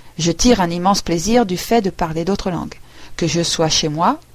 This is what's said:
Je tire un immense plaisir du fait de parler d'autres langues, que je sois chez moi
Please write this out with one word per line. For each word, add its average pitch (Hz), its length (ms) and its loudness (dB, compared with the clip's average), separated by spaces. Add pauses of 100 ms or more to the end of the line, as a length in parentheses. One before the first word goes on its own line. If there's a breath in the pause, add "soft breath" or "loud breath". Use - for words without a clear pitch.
(180 soft breath)
Je 165 120 0
tire 220 300 4
un 175 100 2
immense 180 320 0
plaisir 202 420 2
du 180 120 -2
fait 226 240 0
de 190 100 -2
parler 165 340 -4
d'autres 190 280 -2
langues, 156 240 -6 (400 loud breath)
que 170 100 -2
je 170 160 0
sois 165 260 0
chez 160 200 0
moi 175 320 0 (140)